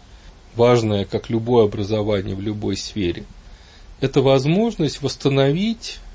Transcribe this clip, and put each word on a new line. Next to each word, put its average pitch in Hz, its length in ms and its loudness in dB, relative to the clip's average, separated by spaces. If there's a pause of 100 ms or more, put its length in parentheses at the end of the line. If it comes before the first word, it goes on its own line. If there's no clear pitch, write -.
(560)
важная, 113 500 4
как - 240 -6
любое 117 340 2
образование 101 720 -2
в 98 60 -10
любой 104 340 -4
сфере. 87 480 -4 (760)
Это 135 200 0
возможность 147 800 2
восстановить 143 1000 -2 (160)